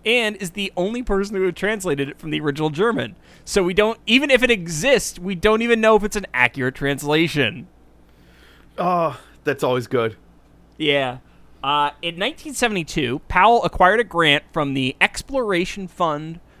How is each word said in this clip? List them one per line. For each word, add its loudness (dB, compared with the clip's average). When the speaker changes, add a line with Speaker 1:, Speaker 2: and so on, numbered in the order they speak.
Speaker 1:
and 0
is -8
the -6
only -4
person -2
who -2
had -2
translated -2
it -16
from -10
the -4
original -2
German. -2
So 0
we 0
don't, 2
even 4
if 4
it 4
exists, 0
we -6
don't 2
even 2
know 6
if 2
it's -4
an -6
accurate 0
translation. 0
Speaker 2:
Oh, 0
that's -2
always 0
good. -2
Speaker 1:
Yeah. 0
Uh, 0
in -8
nineteen -8
seventy-two, -4
Powell 4
acquired 4
a 2
grant 2
from -2
the -2
Exploration -2
Fund -4